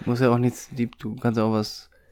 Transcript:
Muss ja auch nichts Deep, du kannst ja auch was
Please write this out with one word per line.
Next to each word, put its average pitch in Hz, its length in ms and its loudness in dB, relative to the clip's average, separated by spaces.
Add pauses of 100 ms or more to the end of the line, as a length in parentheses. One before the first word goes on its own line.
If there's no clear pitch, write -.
Muss 120 140 0
ja 127 120 6
auch 120 60 4
nichts 123 320 -2
Deep, 120 300 -6
du 110 160 -8
kannst 117 220 0
ja 113 80 2
auch 110 80 2
was - 360 -4 (220)